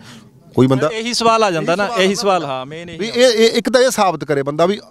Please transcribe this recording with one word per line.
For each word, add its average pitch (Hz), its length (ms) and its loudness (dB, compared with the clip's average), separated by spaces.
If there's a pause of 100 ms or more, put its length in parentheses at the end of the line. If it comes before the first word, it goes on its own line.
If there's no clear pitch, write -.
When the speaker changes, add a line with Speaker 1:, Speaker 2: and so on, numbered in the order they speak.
(560)
Speaker 1:
ਕੋਈ 127 120 6
ਬੰਦਾ 135 200 0
Speaker 2:
ਇਹੀ 226 260 -6
ਸਵਾਲ 226 300 2
ਆ 202 80 2
ਜਾਂਦਾ 160 240 -2
ਨਾ, 202 80 -2
Speaker 1:
ਇਹੀ 196 100 -4
ਸਵਾਲ 190 120 2
Speaker 2:
ਇਹੀ 196 100 0
ਸਵਾਲ, 190 260 0
Speaker 1:
ਹੁੰਦਾ। 139 140 -6
Speaker 2:
ਹਾਂ, 131 100 -8
ਮੇਨ 165 240 -16
ਇਹੀ 165 80 -14
Speaker 1:
ਵੀ 208 120 -6
Speaker 2:
ਆ। - 40 -8
Speaker 1:
ਇਹ, 240 140 4
ਇਹ 226 240 4
ਇੱਕ 226 180 -2
ਤਾਂ 247 120 2
ਇਹ 254 80 2
ਸਾਬਤ 180 340 0
ਕਰੇ 139 200 -2
ਬੰਦਾ 151 220 0
ਵੀ 202 140 0 (120)